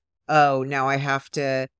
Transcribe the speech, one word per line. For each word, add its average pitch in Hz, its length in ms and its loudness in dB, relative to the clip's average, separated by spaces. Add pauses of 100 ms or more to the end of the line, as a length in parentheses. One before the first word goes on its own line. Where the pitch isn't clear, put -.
(280)
Oh, 143 360 4
now 135 220 -4
I 139 100 0
have 139 340 -4
to 135 380 -4 (120)